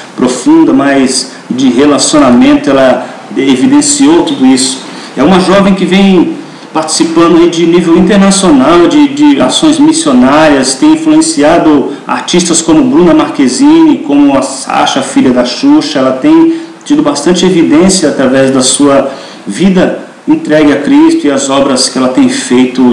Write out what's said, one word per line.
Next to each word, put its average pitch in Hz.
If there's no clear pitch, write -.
profunda, 143
mais 135
de 127
relacionamento, 139
ela 131
evidenciou 139
tudo 131
isso. 131
É 127
uma 180
jovem 196
que 185
vem 185
participando 165
aí 170
de 160
nível 170
internacional, 185
de, 147
de 143
ações 127
missionárias, 143
tem 151
influenciado 156
artistas -
como 156
Bruna 156
Marquezine, 147
como 143
a -
Sasha, -
filha 127
da 123
Xuxa, 143
ela -
tem 165
tido 294
bastante 180
evidência 165
através 135
da 131
sua 139
vida 175
entregue 151
a 131
Cristo 160
e 143
as 135
obras 139
que -
ela 127
tem 131
feito. 127